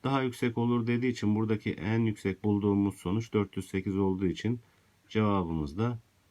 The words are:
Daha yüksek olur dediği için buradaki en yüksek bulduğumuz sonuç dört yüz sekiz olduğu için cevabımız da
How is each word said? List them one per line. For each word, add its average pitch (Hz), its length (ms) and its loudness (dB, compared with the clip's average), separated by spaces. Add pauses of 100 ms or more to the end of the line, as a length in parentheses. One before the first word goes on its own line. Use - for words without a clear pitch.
Daha 135 180 0
yüksek 123 360 -2
olur 120 280 2
dediği 120 260 0
için 107 220 0
buradaki 107 380 0
en 110 260 0
yüksek 104 460 -2
bulduğumuz 101 500 2
sonuç 110 380 -4
dört 104 240 0
yüz 95 120 -6
sekiz 95 300 -2
olduğu 95 280 2
için 110 340 -2 (480)
cevabımız 87 680 0
da 117 220 -2 (300)